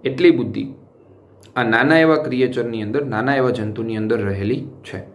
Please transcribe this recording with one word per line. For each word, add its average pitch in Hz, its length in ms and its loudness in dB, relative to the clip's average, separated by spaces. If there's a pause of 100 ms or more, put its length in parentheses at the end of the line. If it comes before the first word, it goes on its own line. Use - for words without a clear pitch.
એટલી 160 280 4
બુદ્ધિ 110 420 -2 (800)
આ 123 80 0
નાના 120 340 4
એવા 160 180 6
ક્રિએચરની 127 640 -2
અંદર, 123 240 -2
નાના 123 300 -2
એવા 127 140 2
જંતુની 113 460 -4
અંદર 110 260 -2
રહેલી 101 460 -4 (260)
છે. 98 100 -10 (120)